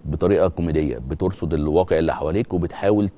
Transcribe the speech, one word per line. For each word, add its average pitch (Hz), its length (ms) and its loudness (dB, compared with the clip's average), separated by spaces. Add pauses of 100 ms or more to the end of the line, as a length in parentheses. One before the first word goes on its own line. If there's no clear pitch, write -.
بطريقه 85 420 2
كوميديه، 78 500 -2 (120)
بترصد 85 440 -4
الواقع 80 460 2
اللي 80 140 0
حواليك 87 400 -4
وبتحاول 98 640 0